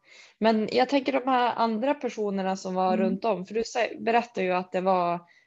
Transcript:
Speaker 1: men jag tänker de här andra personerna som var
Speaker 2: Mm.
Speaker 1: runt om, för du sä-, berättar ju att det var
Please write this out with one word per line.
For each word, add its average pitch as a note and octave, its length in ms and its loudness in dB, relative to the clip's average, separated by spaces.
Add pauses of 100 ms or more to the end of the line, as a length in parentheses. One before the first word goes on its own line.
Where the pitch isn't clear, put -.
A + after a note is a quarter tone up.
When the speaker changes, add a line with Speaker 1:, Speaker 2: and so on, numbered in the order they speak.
(400)
Speaker 1:
men G#3+ 320 2
jag B3 180 2
tänker C4+ 240 2
de C4+ 160 -2
här B3 260 2
andra A#3 380 0
personerna G3+ 600 -2
som F#3+ 200 -8
var F#3 180 2
Speaker 2:
Mm. F#3 120 2
Speaker 1:
runt F#3+ 200 -2
om, F#3+ 200 0
för - 80 -14
du A3+ 100 -2
sä-, - 360 -2
berättar A3+ 420 0
ju F#3 100 0
att F#3 200 -2
det F#3 100 -2
var F3 380 0 (280)